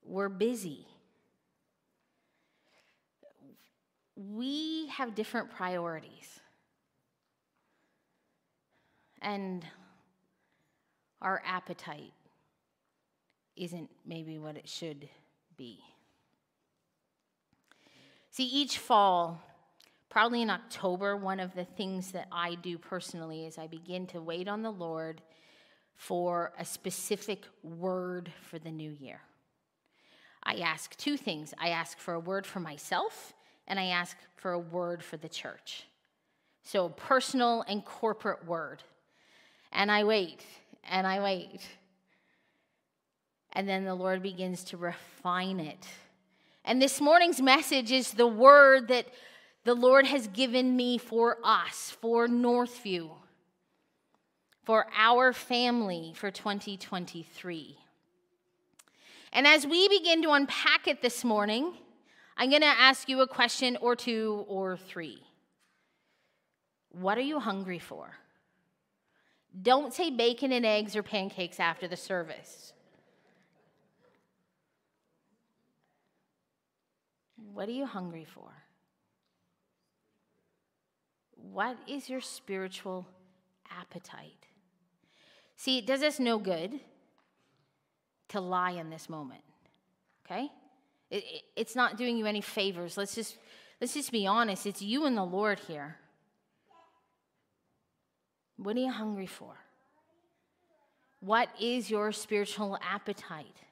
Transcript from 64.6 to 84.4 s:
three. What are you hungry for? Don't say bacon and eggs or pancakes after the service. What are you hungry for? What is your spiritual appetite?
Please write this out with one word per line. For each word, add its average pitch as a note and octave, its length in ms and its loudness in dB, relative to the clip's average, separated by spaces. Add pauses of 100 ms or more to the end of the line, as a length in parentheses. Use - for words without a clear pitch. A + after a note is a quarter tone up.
three. E3 460 -14 (1700)
What F#3+ 260 0
are B3 60 0
you D4 160 -2
hungry G3 400 -4
for? - 320 -14 (1500)
Don't B3+ 320 4
say E4+ 160 0
bacon A#3+ 400 2
and A#3+ 160 2
eggs G#3+ 300 2
or G#3 80 -2
pancakes G3 560 -6
after E3+ 260 0
the F3 100 -8
service. - 760 -8 (4000)
What G3+ 180 -8
are - 20 -6
you C4+ 140 -4
hungry F3 400 -10
for? - 260 -20 (2750)
What G3 500 -6
is C#4 240 -10
your C4 100 -6
spiritual F#3+ 880 -10 (600)
appetite? F3 760 -20 (1080)